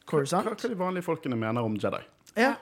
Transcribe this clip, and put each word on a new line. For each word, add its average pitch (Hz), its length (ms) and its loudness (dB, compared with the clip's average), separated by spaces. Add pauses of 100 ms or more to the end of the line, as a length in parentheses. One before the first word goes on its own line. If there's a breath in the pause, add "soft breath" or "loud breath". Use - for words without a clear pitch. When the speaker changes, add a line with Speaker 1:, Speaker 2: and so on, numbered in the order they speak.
Speaker 1:
Coruscant. 156 380 2
Speaker 2:
Hva, 220 100 -2
hva, - 60 -12
hva 233 80 -2
de 240 60 -2
vanlige 180 300 -2
folkene 151 340 -2
mener 113 240 0
om 110 140 0
Jedi? 98 260 -2 (340)
Speaker 1:
Ja, 233 260 4